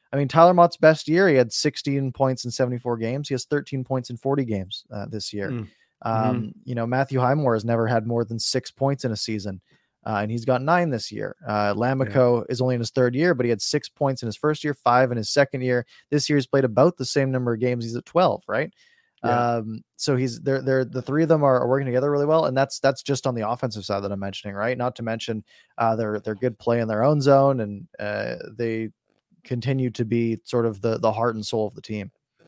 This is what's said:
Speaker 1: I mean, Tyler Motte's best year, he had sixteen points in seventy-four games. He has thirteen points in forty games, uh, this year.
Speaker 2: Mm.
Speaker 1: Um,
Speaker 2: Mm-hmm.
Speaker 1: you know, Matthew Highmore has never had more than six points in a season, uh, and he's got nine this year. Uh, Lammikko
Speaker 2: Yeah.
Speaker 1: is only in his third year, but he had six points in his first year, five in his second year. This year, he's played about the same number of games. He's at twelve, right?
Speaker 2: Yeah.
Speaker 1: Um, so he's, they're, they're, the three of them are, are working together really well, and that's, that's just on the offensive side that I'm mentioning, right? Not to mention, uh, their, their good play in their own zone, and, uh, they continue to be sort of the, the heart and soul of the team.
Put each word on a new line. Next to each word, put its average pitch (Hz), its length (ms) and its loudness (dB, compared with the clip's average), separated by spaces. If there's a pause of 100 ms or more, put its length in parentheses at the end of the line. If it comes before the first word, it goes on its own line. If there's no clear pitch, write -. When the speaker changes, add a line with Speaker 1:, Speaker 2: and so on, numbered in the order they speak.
(120)
Speaker 1:
I 139 40 -4
mean, 143 120 0
Tyler 170 260 8
Motte's 170 220 6
best 156 320 4
year, 180 200 4
he 156 60 6
had 123 180 4
sixteen 139 600 -2
points 131 320 -2
in 120 60 -6
seventy-four 123 480 -2
games. 123 300 -4
He 139 60 -2
has 120 100 -4
thirteen 139 380 -4
points 127 260 -4
in 120 80 -8
forty 139 280 -2
games, 98 480 -6
uh, 104 140 -8
this 107 260 -10
year. 101 180 -6
Speaker 2:
Mm. 117 180 -8 (340)
Speaker 1:
Um, 113 120 -2
Speaker 2:
Mm-hmm. 110 340 0 (160)
Speaker 1:
you 127 120 -8
know, 117 100 -4
Matthew 131 320 -2
Highmore 127 360 2
has 107 100 -2
never 117 240 0
had 113 180 0
more 117 180 -2
than 113 140 -8
six - 320 -4
points 139 340 -2
in 123 60 -2
a 107 60 -4
season, 101 440 -6 (460)
uh, 107 160 -2
and 107 80 -4
he's 117 140 -4
got 127 180 2
nine 170 280 2
this 113 200 -6
year. 104 240 -8 (100)
Uh, 104 300 0
Lammikko 123 680 2
Speaker 2:
Yeah. - 60 -10
Speaker 1:
is 123 120 -4
only 127 160 0
in 120 40 -4
his 113 100 -4
third 123 260 2
year, 165 180 4
but 123 100 0
he 117 60 2
had 110 100 0
six - 280 -4
points 135 340 -4
in 120 40 -6
his 107 100 -6
first 151 260 -2
year, 147 120 -2
five 123 360 4
in 123 60 -2
his 107 120 -4
second 139 340 0
year. 123 220 0 (260)
This 147 200 0
year, 147 60 4
he's 135 100 2
played 135 180 2
about 127 320 4
the 135 80 -6
same 135 280 0
number 123 200 -2
of 113 60 -2
games. 123 260 -2
He's 117 120 -6
at - 100 -8
twelve, 170 400 0
right? 127 260 -4 (520)
Speaker 2:
Yeah. 120 320 0
Speaker 1:
Um, 110 260 -8 (140)
so - 180 0
he's, 127 260 -2
they're, 135 220 -2
they're, 131 220 2
the 123 180 -6
three 147 220 0
of 156 40 0
them 160 140 4
are, 135 160 6
are 123 80 2
working 135 200 0
together 127 220 0
really 143 160 0
well, 156 200 4
and 135 120 0
that's, 135 220 0
that's 135 240 0
just 139 240 -2
on 127 80 0
the 110 160 -2
offensive 110 340 -6
side 101 200 -2
that 98 80 -4
I'm 98 80 -6
mentioning, 98 340 -8
right? 117 240 -2
Not 123 160 -4
to - 80 -12
mention, 113 400 -6 (340)
uh, 113 200 2
their, 107 240 -2
their 110 160 -6
good 120 200 -2
play 120 220 0
in 117 80 0
their 110 160 0
own 147 180 4
zone, 139 380 6
and, 104 300 -6 (100)
uh, 104 380 -6 (200)
they 113 340 -4 (520)
continue 127 480 -2
to 120 140 -4
be 117 400 0
sort 117 220 0
of 101 160 -4
the, 113 160 0
the 113 120 2
heart 113 240 -2
and 107 100 -8
soul 110 220 -2
of 101 80 -10
the - 60 -16
team. 107 320 -10 (360)